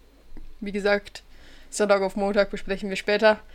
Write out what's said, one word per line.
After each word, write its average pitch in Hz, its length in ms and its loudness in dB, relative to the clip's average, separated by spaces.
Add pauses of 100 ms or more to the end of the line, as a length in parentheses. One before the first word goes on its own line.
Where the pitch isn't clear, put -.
(600)
wie 202 120 -10
gesagt, 202 500 -2 (480)
Sonntag 202 320 2
auf 190 140 -2
Montag 202 340 0
besprechen 196 380 -6
wir 190 80 -4
später. 214 420 4 (160)